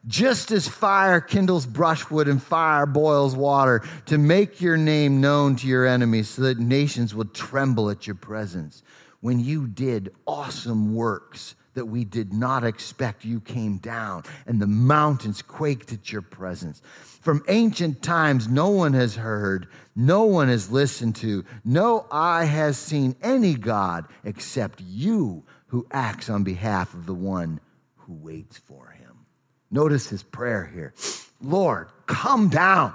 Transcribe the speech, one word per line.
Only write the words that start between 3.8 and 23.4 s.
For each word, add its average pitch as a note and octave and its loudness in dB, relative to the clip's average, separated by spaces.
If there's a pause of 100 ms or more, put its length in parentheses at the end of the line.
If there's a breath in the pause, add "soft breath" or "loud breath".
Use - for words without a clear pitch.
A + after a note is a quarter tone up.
to D3+ 2
make E3+ 4
your E3+ 2
name D3+ 2
known C#3+ 4
to B2+ -6
your B2+ 2
enemies, A#2 2
so - -6
that C3 0
nations A#2+ 0
will A2 -4
tremble B2+ -2
at G2+ -6
your G2+ -8
presence. F#2 -10 (380 soft breath)
When B2 -2
you C#3 -4
did G#2+ -4 (140)
awesome A#2 -4
works - -6 (200)
that B2+ -8
we A#2 -4
did G2+ -6
not B2 0
expect, - -6
you A2+ -6
came G#2+ -6
down, G#2+ -10 (200 loud breath)
and A#2 -2
the G#2 0
mountains B2+ 2
quaked C#3+ -6
at G#2 -12
your G#2+ -8
presence. F2+ -12 (380 loud breath)
From D3 0
ancient F#3 0
times, D3+ 2
no C#3+ 2
one F3+ 2
has A#2+ 2
heard, G#2 -4 (260 loud breath)
no E3 4
one E3+ 4
has G#2 0
listened B2 0
to, G#2 -4 (200 loud breath)
no G#3 2
eye E3 0
has D3+ 0
seen C3+ -2
any A3+ 2